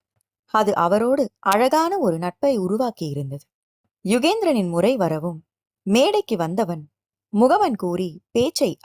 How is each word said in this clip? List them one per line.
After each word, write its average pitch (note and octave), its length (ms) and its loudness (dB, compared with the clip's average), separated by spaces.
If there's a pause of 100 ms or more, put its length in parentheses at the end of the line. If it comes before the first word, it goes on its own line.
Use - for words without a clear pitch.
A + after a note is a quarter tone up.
(540)
அது G#3 220 2
அவரோடு A3 480 2 (220)
அழகான C4+ 540 2
ஒரு F#3 180 0
நட்பை F3+ 420 -2
உருவாக்கியிருந்தது. E3 840 -6 (600)
யுகேந்திரனின் B3+ 640 0
முறை F3 260 2
வரவும் E3 440 -4 (460)
மேடைக்கு C4+ 520 2
வந்தவன் E3+ 460 -4 (500)
முகமன் C4 420 4
கூறி F3+ 320 -4 (240)
பேச்சை B3 380 0 (160)